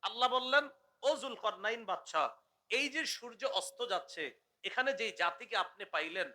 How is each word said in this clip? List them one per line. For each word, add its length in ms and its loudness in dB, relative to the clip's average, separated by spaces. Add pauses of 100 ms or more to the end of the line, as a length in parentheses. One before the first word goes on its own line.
আল্লাহ 280 2
বললেন, 400 4 (320)
"ও 140 2
জুলকারনাইন 680 -4
বাদশা, 520 0 (320)
এই 200 0
যে 160 -2
সূর্য 400 -6
অস্ত 400 -2
যাচ্ছে, 540 -4 (240)
এখানে 300 2
যেই 180 -2
জাতিকে 460 0
আপনি 280 -2
পাইলেন 500 -2